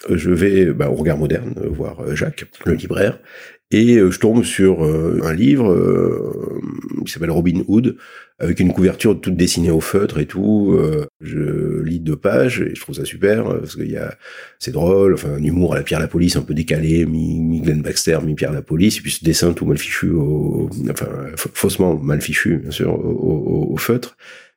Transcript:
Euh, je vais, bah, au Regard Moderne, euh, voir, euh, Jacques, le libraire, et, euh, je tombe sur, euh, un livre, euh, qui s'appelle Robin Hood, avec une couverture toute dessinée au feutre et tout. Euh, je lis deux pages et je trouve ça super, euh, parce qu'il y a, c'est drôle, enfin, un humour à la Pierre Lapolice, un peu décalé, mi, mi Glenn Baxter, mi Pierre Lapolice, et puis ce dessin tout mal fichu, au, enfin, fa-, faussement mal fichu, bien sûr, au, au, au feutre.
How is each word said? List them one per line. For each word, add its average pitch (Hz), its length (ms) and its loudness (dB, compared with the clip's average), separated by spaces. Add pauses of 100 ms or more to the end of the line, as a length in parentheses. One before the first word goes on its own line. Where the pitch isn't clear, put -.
Euh, 90 80 2
je 82 120 -2
vais, 95 360 4
bah, 73 260 0
au 64 40 0
Regard 78 220 0
Moderne, - 460 -2
euh, 76 60 -4
voir, - 320 -8
euh, - 140 -6
Jacques, - 300 -6 (200)
le 87 80 2
libraire, 92 460 -2 (520)
et, 117 240 6
euh, 92 160 6
je - 80 -8
tombe 110 240 4
sur, 92 420 2
euh, 80 380 0
un 80 100 -2
livre, 120 380 4
euh, 50 600 2 (760)
qui - 60 -10
s'appelle 82 200 -4
Robin 85 360 0
Hood, 113 280 2 (440)
avec 85 200 0
une 92 140 4
couverture 92 460 2
toute 92 160 -4
dessinée 85 360 2
au 80 80 2
feutre 101 400 -2
et 76 60 0
tout. 101 520 2
Euh, 151 280 0 (160)
je 76 600 -4
lis 82 180 -4
deux 78 160 -2
pages 113 460 0
et - 140 -4
je - 60 -14
trouve - 140 -14
ça - 100 -8
super, 104 420 0
euh, 92 120 -2
parce 78 160 -10
qu'il - 140 -6
y - 80 -6
a, - 180 -10 (440)
c'est - 120 -8
drôle, 92 420 4
enfin, 76 200 -2
un 73 100 -2
humour 82 300 2
à 73 40 0
la 71 60 -2
Pierre 78 160 -2
Lapolice, 85 360 0
un 71 60 2
peu 76 120 -8
décalé, 80 520 0
mi, 80 340 -2
mi 82 220 0
Glenn 76 200 0
Baxter, 76 420 -2
mi 78 120 -2
Pierre 73 160 -2
Lapolice, 80 460 0
et - 40 -12
puis - 100 -6
ce - 120 -8
dessin 82 300 2
tout 82 120 -4
mal 76 120 2
fichu, - 340 -4
au, 76 580 0 (200)
enfin, - 180 -6 (280)
fa-, - 180 -8
faussement 92 440 2
mal 73 240 -2
fichu, - 360 0
bien - 140 -8
sûr, 85 220 -2
au, - 180 -2
au, - 600 0
au - 40 -4
feutre. - 400 -2 (400)